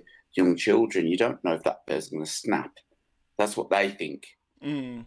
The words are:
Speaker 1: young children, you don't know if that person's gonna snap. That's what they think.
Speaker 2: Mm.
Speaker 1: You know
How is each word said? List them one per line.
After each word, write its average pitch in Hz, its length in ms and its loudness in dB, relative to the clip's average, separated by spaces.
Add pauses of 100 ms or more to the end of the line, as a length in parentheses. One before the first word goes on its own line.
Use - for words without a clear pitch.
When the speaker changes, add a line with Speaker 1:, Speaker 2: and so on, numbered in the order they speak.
(340)
Speaker 1:
young 90 220 4
children, 87 520 2
you 90 100 2
don't 120 260 0
know 85 100 2
if 80 100 -4
that - 240 -2
person's 76 240 -4
gonna 78 160 -6
snap. - 500 -4 (600)
That's 104 200 0
what - 140 -2
they 98 180 2
think. 76 380 -10 (340)
Speaker 2:
Mm. 143 80 -8
Speaker 1:
You 131 280 -8
know 120 100 -16